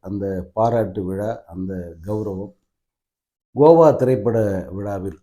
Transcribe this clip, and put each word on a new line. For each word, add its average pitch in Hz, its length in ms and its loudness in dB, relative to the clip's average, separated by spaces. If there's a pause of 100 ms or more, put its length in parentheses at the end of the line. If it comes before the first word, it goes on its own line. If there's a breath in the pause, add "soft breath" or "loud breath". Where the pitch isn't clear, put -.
அந்த 95 520 -6
பாராட்டு 110 520 0
விழா, 101 420 -6
அந்த 90 480 -10 (120)
கௌரவம் 104 480 -6 (1000)
கோவா 156 420 8
திரைப்பட 113 760 0
விழாவில், 98 520 -8